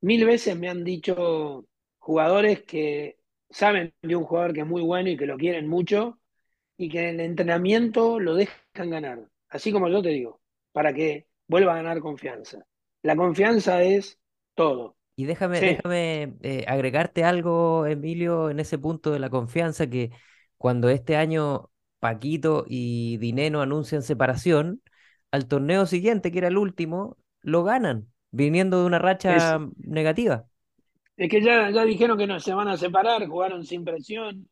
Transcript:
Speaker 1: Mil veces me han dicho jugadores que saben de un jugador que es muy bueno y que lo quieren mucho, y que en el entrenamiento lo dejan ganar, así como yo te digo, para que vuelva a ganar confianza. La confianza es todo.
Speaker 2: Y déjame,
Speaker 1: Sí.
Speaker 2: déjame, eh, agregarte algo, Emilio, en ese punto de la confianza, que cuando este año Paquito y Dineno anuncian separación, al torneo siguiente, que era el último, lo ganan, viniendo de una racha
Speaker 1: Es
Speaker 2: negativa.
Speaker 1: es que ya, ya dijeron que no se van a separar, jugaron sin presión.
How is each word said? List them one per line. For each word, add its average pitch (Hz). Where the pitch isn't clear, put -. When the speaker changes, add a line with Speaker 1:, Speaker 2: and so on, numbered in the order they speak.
Speaker 1:
Mil 220
veces 226
me 175
han 180
dicho 165
jugadores 190
que 147
saben 196
de 165
un 165
jugador 170
que 151
es 151
muy 175
bueno 180
y 165
que 139
lo 139
quieren 160
mucho, 202
y 175
que 170
en 165
el -
entrenamiento 196
lo 165
dejan 185
ganar, 147
así 147
como 190
yo 196
te 175
digo, 127
para 151
que 147
vuelva 175
a 165
ganar 165
confianza. 135
La 151
confianza 180
es 196
todo. 131
Speaker 2:
Y 135
déjame, 175
Speaker 1:
Sí. 185
Speaker 2:
déjame, 165
eh, 135
agregarte 139
algo, 170
Emilio, 160
en 143
ese 156
punto 156
de 147
la 135
confianza, 139
que 120
cuando 123
este 135
año 156
Paquito 143
y 120
Dineno 139
anuncian 143
separación, 151
al 135
torneo 147
siguiente, 185
que 170
era 180
el 185
último, 185
lo 170
ganan, 180
viniendo 175
de 180
una 175
racha 175
Speaker 1:
Es 156
Speaker 2:
negativa. 156
Speaker 1:
es 175
que 214
ya, 220
ya 226
dijeron 226
que 202
no 190
se 190
van 202
a 190
separar, 190
jugaron 175
sin 175
presión. 190